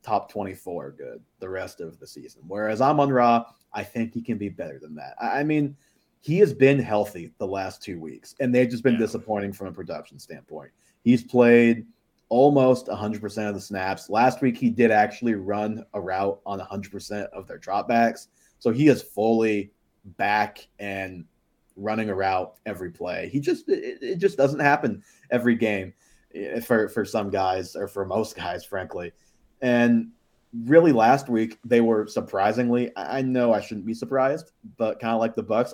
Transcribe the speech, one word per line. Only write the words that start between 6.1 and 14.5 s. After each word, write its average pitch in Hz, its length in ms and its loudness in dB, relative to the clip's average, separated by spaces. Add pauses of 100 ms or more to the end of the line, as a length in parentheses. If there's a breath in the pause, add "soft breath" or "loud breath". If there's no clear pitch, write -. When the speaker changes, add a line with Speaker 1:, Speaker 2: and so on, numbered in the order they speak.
Speaker 1:
he 160 180 -2
has 170 140 6
been 131 260 6
healthy 104 600 -2
the 104 80 -6
last 95 360 -6
two 92 160 -12
weeks, - 420 -16
and 123 140 0
they've 123 140 4
just 120 140 -6
been 123 120 4
Speaker 2:
Yeah. 113 60 2
Speaker 1:
disappointing 104 520 -4
from 98 160 -12
a 85 40 -10
production 82 460 -12
standpoint. 73 540 -18 (300)
He's 120 200 4
played 120 640 6 (420)
almost 131 600 4
a - 80 -6
hundred 107 260 -6
percent 107 260 -6
of 101 60 -4
the 92 60 -8
snaps. 95 500 -6
Last 120 320 2
week, 120 160 2